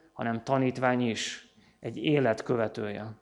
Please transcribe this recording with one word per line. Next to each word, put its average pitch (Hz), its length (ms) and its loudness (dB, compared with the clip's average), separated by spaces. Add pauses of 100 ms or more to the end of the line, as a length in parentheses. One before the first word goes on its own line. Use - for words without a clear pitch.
(120)
hanem 113 320 -4
tanítvány 127 640 2
is, - 400 -6 (320)
egy 117 240 -8
élet 135 380 4
követője. 107 640 -2 (160)